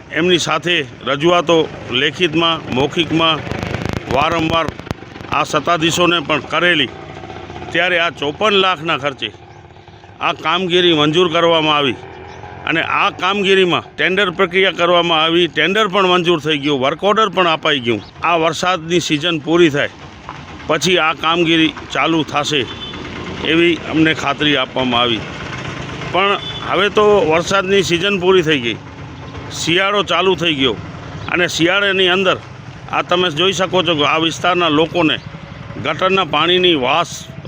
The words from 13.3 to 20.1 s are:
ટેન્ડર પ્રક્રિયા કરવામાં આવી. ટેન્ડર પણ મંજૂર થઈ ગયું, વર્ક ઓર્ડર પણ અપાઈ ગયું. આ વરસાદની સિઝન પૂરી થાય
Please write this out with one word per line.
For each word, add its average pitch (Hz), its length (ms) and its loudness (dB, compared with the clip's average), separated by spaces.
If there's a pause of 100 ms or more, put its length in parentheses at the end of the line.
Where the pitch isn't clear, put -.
ટેન્ડર 185 360 0
પ્રક્રિયા 185 400 2
કરવામાં 170 520 2
આવી. 165 240 2
ટેન્ડર 190 400 0
પણ 190 200 2
મંજૂર 175 320 2
થઈ 151 180 0
ગયું, 143 220 0
વર્ક 147 240 0
ઓર્ડર 208 260 2
પણ 180 180 0
અપાઈ 156 320 0
ગયું. 117 220 -2 (220)
આ 165 140 2
વરસાદની 170 600 0
સિઝન 160 400 -2
પૂરી 165 300 4
થાય 131 200 0 (800)